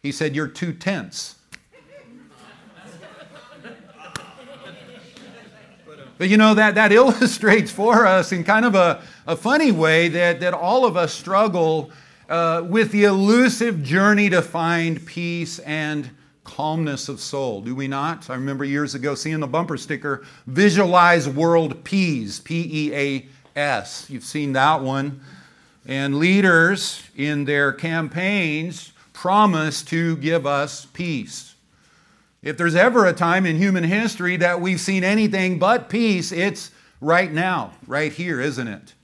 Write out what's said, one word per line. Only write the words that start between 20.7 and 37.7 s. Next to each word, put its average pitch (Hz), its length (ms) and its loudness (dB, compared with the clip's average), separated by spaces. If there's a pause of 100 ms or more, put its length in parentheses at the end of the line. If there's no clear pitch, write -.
world 160 560 0
peace," 156 560 -2
P 165 320 -6
E 151 240 -4
A 139 300 -2 (340)
S. - 500 -4
You've 131 140 -12
seen 143 300 -6
that 135 280 2
one. 135 380 -4 (680)
And 139 320 -4
leaders 185 840 4 (160)
in 143 280 -4
their 143 280 0
campaigns 165 1200 -4 (200)
promise 180 680 0
to 165 360 -2
give 147 280 -2
us 143 480 -4
peace. 160 640 -10 (880)
If 151 120 -6
there's 170 200 0
ever 220 320 6
a 175 60 2
time 175 340 0
in 160 100 0
human 185 260 2
history 185 540 -2
that 175 240 0
we've 180 180 -2
seen 190 240 -2
anything 190 540 0
but 208 320 0
peace, 208 420 -2
it's 185 380 -4 (320)
right 165 320 2
now, 160 380 -4 (160)